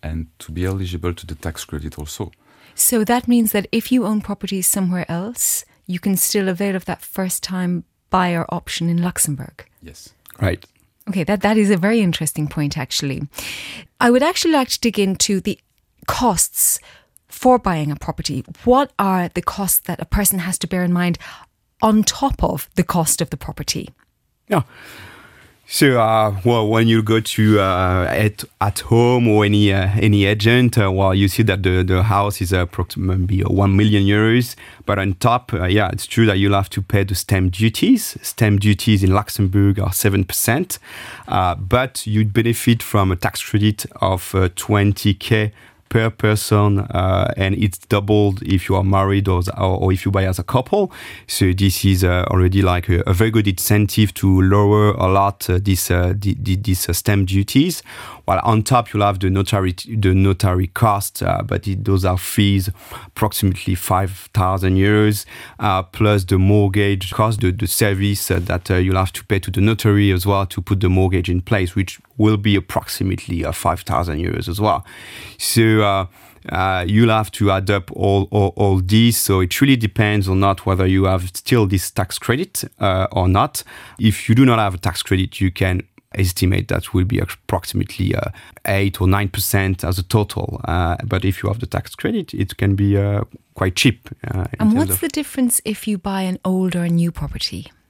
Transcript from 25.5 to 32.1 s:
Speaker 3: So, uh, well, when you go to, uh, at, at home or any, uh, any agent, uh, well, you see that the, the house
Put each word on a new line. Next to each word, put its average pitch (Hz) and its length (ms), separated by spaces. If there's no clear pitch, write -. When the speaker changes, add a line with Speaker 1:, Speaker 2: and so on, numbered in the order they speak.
Speaker 3:
So, 131 320
uh, 110 460
well, 117 240
when 113 180
you 113 160
go 110 160
to, 107 400
uh, 92 500
at, 104 360
at 101 180
home 120 480
or 104 160
any, 104 300
uh, 95 160
any 104 240
agent, 113 540
uh, 101 140
well, 95 220
you 98 140
see 113 160
that 98 200
the, 92 200
the 92 200
house 101 380